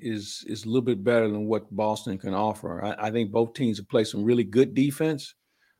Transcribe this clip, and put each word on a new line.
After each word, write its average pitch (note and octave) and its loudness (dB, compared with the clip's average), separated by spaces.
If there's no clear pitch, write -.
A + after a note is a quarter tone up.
is, G#2+ -8
is - -8
a A2 -8
little B2 2
bit A2+ 0
better A2+ 4
than G#2 -2
what G#2+ -2
Boston G#2+ -2
can F#2+ -4
offer. G2 -2
I, G#2 -4
I A2 -4
think A2 0
both A#2 0
teams A2+ 0
have G2 -14
played A2 2
some G#2 -4
really A#2+ 4
good G#2+ 4
defense, C#3+ 0